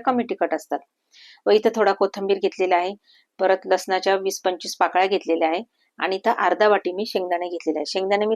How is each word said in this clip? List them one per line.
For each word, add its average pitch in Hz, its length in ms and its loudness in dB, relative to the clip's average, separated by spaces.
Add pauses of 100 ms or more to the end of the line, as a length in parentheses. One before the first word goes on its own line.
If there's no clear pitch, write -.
कमी 247 240 2
तिखट 175 240 -2
असतात. - 260 -4 (680)
व 202 60 4
इथं 214 240 4
थोडा 196 180 4
कोथिंबीर 196 460 -2
घेतलेला 185 360 0
आहे, 180 180 0 (460)
परत 190 280 2
लसणाच्या 190 500 0
वीस 190 280 -4
पंचवीस 185 340 -4
पाकळ्या 180 280 2
घेतलेल्या 165 420 0
आहे 185 140 -2 (360)
आणि 185 160 -2
इथं 208 240 0
अर्धा 190 280 2
वाटी 196 240 2
मी 196 160 -6
शेंगदाणे 180 420 -4
घेतलेले 160 300 -4
आहे. 151 80 -6
शेंगदाणे 202 380 -2
मी 220 100 0